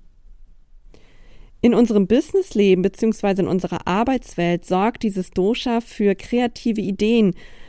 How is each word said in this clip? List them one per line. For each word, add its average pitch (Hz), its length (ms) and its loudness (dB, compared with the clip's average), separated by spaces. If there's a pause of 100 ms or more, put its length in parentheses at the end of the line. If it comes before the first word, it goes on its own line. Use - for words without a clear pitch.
(1600)
In 240 120 4
unserem 208 340 4
Businessleben 214 720 2
beziehungsweise 196 600 0
in - 80 0
unserer 175 360 -4
Arbeitswelt 214 800 -2
sorgt 196 400 -2
dieses 196 280 -4
Dosha 226 500 -2
für 202 340 -2
kreative 240 640 -4
Ideen, 202 540 2 (360)